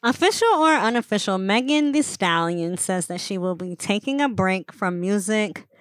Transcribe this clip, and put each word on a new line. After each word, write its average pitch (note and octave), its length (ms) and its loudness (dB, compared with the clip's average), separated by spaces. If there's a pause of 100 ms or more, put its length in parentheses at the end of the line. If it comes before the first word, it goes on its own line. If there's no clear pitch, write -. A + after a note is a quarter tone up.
Official F4 460 2
or D#4+ 260 4
unofficial, A3 640 0
Megan C4 540 2
Thee D4 100 2
Stallion E3+ 760 0
says F#3 300 -2
that F3+ 140 -8
she - 180 -6
will F3+ 160 -2
be F3+ 220 -10
taking C4+ 440 -2
a C#4+ 80 2
break F#3+ 440 -2
from F3+ 280 -4
music. G3+ 680 -2 (140)